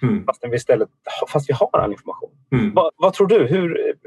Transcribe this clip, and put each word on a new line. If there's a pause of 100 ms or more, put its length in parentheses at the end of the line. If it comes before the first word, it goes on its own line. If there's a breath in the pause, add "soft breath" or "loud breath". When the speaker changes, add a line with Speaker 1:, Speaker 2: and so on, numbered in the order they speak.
Speaker 1:
Mm.
Speaker 2:
fastän
vi
istället, (440)
fast
vi
har
all
information. (220)
Speaker 1:
Mm.
Speaker 2:
Vad,
vad
tror
du?
Hur, (120)